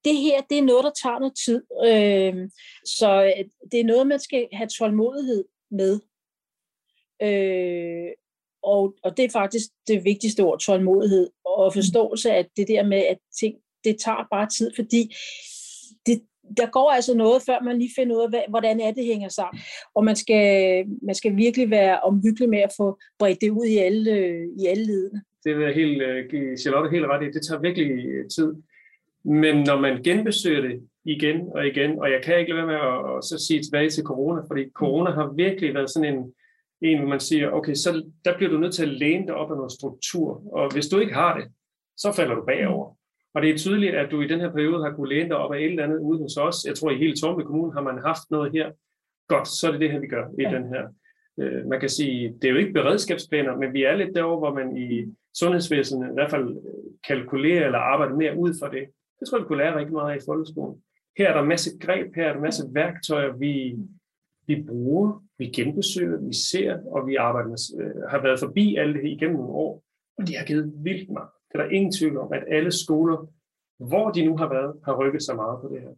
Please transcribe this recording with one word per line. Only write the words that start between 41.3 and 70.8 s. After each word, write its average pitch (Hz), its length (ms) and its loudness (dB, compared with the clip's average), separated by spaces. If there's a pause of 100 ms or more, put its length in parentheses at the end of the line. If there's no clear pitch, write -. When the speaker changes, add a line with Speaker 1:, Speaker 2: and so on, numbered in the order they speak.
Speaker 2:
det, - 80 -10 (500)
så 202 160 -2
falder 143 220 0
du - 120 -6
bagover." - 500 -2 (380)
Og 151 80 0
det 156 80 6
er 156 80 0
tydeligt, 190 360 0
at 143 160 0
du 151 100 -2
i 143 80 0
den 165 120 0
her 175 120 -2
periode 156 320 0
har 147 120 -4
kunnet 139 120 -4
læne 160 200 0
dig 151 80 -2
op 143 160 -2
af 143 60 -4
et 156 60 -2
eller 160 200 -2
andet 156 140 0
ude 156 200 0
hos 147 180 -6
os. 165 200 0 (100)
Jeg 147 100 -4
tror, 151 140 -2
i 127 80 0
hele 147 180 2
Tårnby 170 260 -2
Kommune 160 300 -4
har 143 100 -4
man 131 160 -6
haft 156 320 -4
noget 151 220 0
her. 156 180 -2 (580)
Godt, 135 200 0
så - 180 -4
er 160 60 2
det 147 80 -4
det 156 120 2
her, 143 80 -4
vi 135 60 -10
gør 120 180 -6 (140)
i 135 40 -2
Speaker 1:
Ja. - 120 0
Speaker 2:
den 127 140 -4
her. 127 160 -6 (560)
Øh, 131 280 -4
man 131 120 -2
kan 135 80 -4
sige, 123 540 -2
det - 60 -2
er 127 40 4
jo 139 60 4
ikke 196 140 0
beredskabsplaner, 151 840 0
men 131 160 -4
vi 135 120 0
er 156 120 4
lidt 196 180 -4
derovre, 165 240 0
hvor 147 160 -2
man 131 220 -6
i 123 120 -8 (460)
sundhedsvæsenet 139 760 0
i 127 40 -10
hvert 147 160 0
fald, 131 180 -2
øh, - 440 -12 (160)
kalkulerer 143 560 0
eller 123 140 0
arbejder 135 380 0
mere 156 220 0
ud 175 220 0
fra 139 100 -8
det. 135 140 -8 (360)
Det - 80 -10
tror 240 100 -2
jeg, - 60 -2
vi - 40 -14
kunne 151 100 -2
lære 156 200 0
rigtig 151 140 -6
meget 147 200 -4
af 143 40 -6
i 139 100 -10
folkeskolen. 156 560 -8 (360)
Her 196 100 4
er 156 40 4
der 147 100 2
en 143 60 2
masse 170 300 -2
greb, - 360 -4
her 165 100 -2
er 151 40 0
der 139 80 -2
en 143 60 -6
masse 156 300 -2
værktøjer, 147 640 -2
vi, 131 400 -4 (680)
vi 147 220 -2
bruger, 143 540 0 (160)
vi 127 80 -6
genbesøger, 160 720 -2 (100)
vi 123 60 -8
ser, - 520 -2
og 135 220 -4
vi 135 80 -2
arbejder 117 320 0
med, 113 100 -10 (220)
øh, - 300 -8
har 135 120 -2
været 131 180 2
forbi 208 360 2
alt 151 180 0
det 139 80 -4
her 151 140 -4
igennem 165 200 -2
nogle 127 160 -6
år. 156 300 -4 (360)
Og 190 80 -4
det 160 100 -6
har 156 80 -8
givet 151 320 -2
vildt 175 340 -8